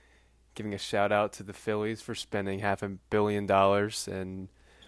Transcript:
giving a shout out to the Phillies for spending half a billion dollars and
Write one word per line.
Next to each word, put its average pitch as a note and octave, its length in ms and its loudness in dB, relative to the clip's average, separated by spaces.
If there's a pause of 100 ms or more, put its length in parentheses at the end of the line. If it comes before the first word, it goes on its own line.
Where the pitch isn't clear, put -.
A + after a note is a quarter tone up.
(560)
giving G#2 160 -6
a G2 60 -6
shout G2+ 320 0
out G#2 220 2
to - 100 -14
the G2 100 -12
Phillies G#2+ 480 -4
for - 140 -8
spending G2 460 -4
half G2+ 200 0
a G#2 80 -4
billion G#2 560 0
dollars G2 640 4
and F#2+ 420 -8 (400)